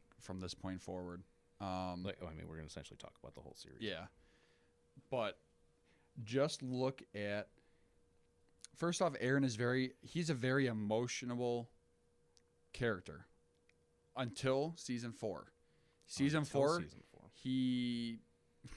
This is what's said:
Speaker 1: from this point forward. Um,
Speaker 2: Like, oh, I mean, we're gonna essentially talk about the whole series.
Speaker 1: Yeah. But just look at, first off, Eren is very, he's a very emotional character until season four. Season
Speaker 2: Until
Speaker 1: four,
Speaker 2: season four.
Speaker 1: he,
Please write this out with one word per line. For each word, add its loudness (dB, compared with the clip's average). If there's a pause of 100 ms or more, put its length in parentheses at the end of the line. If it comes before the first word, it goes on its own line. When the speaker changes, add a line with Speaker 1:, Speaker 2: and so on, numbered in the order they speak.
(180)
Speaker 1:
from -8
this -6
point -6
forward. -6 (380)
Um, -2
Speaker 2:
Like, -4
oh, -6
I -8
mean, -10
we're -10
gonna -8
essentially -12
talk -16 (100)
about -14
the -16
whole -16
series. -16
Speaker 1:
Yeah. -4 (1040)
But 0 (840)
just 2
look 0 (120)
at, -2 (1300)
first 0
off, 4 (100)
Eren 4
is 2
very, 2
he's -2
a 2
very 4
emotional 0 (1040)
character 0 (880)
until 2
season -4
four. -4 (540)
Season 4
Speaker 2:
Until 2
Speaker 1:
four, 6
Speaker 2:
season -12 (100)
four. -20 (120)
Speaker 1:
he, 0 (560)